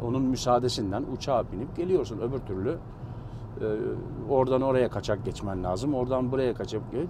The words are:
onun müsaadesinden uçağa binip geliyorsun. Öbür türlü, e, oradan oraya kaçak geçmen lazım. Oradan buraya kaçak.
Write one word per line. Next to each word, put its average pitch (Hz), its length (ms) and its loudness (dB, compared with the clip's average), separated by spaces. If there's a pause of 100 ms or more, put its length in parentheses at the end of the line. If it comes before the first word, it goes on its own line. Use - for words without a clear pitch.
onun 131 140 2
müsaadesinden 123 800 2 (140)
uçağa 123 340 2
binip 110 240 -6
geliyorsun. 165 440 0
Öbür 127 200 -2
türlü, 107 380 -2 (840)
e, 110 40 -2 (640)
oradan 131 320 6
oraya 127 280 4
kaçak 98 360 -2
geçmen 95 380 -4
lazım. 98 300 0
Oradan 127 380 2
buraya 131 220 2
kaçak. 101 280 -4 (280)